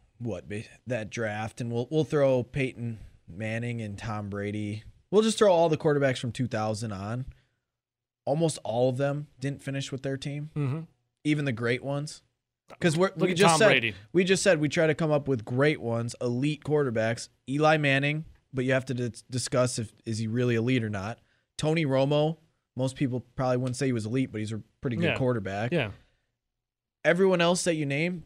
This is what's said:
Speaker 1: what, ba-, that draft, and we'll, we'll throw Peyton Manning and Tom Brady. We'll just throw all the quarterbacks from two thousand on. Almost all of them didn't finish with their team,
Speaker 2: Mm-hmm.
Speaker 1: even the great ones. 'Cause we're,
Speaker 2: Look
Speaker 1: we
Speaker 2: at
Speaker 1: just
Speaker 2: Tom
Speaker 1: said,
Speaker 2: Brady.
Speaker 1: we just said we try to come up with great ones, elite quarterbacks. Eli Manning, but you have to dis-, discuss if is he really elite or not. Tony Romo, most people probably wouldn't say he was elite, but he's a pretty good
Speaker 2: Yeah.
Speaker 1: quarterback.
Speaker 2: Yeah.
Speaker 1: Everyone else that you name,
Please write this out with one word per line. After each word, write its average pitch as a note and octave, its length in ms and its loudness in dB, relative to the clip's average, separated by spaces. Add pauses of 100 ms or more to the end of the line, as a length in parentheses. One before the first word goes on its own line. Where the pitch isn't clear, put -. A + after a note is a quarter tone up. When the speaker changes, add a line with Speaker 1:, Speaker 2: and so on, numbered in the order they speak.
(180)
Speaker 1:
what, G2 320 -8
ba-, G#2 140 -8 (240)
that A2 240 -4
draft, G#2+ 500 -6
and A#2 100 -6
we'll, A#2+ 200 -2
we'll D#3 120 2
throw C3+ 380 2
Peyton A#2 580 -6 (280)
Manning A2+ 540 -6
and G2+ 160 -8
Tom G#2+ 320 -6
Brady. G#2 540 -6 (280)
We'll G3+ 100 4
just A3 160 2
throw G3+ 160 6
all E3 160 4
the D#3 80 0
quarterbacks C#3+ 420 2
from A#2+ 120 -6
two B2 160 -4
thousand G#2+ 460 -4
on. G#2+ 320 -8 (1000)
Almost D3+ 380 0
all A#2+ 260 2
of B2+ 80 -2
them C#3+ 300 -2 (120)
didn't C#3+ 220 -6
finish C#3 300 -6
with C3 120 -6
their C3+ 140 -4
team, D3 380 -8
Speaker 2:
Mm-hmm. D3 240 -2 (460)
Speaker 1:
even D3+ 200 2
the C#3 60 -2
great A#2+ 320 -2
ones. C#3+ 380 -6 (580)
'Cause D#3+ 180 2
we're, F#3 180 4
Speaker 2:
Look F3+ 120 2
Speaker 1:
we F#3 40 2
Speaker 2:
at E3+ 60 -2
Speaker 1:
just E3+ 140 8
Speaker 2:
Tom D#3+ 80 6
Speaker 1:
said, A3 80 8
Speaker 2:
Brady. A2+ 260 4 (200)
Speaker 1:
we F3+ 100 4
just F#3 180 2
said F3+ 180 4
we D3+ 100 0
try D#3+ 180 2
to D3+ 80 2
come D#3+ 160 0
up D3 160 0
with B2 180 0
great C3+ 340 2
ones, A#2 420 -4
elite B2+ 420 -2
quarterbacks. A#2 680 0 (180)
Eli D3+ 300 4
Manning, C#3+ 480 2 (260)
but B2+ 140 -2
you C3 80 2
have C3 120 2
to C3 100 -4
dis-, B2 340 -4
discuss B2+ 480 0
if A2 160 -6 (120)
is A2+ 120 -4
he A2+ 100 -2
really A#2+ 280 0
elite A#2 280 2
or G#2+ 60 -4
not. G#2 300 -8 (400)
Tony D#3 260 0
Romo, D3 520 2 (380)
most C3 200 -4
people B2+ 280 -2 (120)
probably B2+ 220 2
wouldn't B2+ 180 -2
say C#3+ 120 -2
he C3 60 2
was A2 140 -2
elite, B2+ 240 -2
but G#2+ 80 -6
he's G#2+ 140 -6
a G#2+ 80 -6 (200)
pretty B2 140 -2
good E3+ 140 0
Speaker 2:
Yeah. C3 80 0
Speaker 1:
quarterback. A2 540 -2
Speaker 2:
Yeah. C3 200 0 (1120)
Speaker 1:
Everyone F3 380 4
else F3 240 4
that E3+ 100 2
you D#3 100 -2
name, D#3+ 400 -2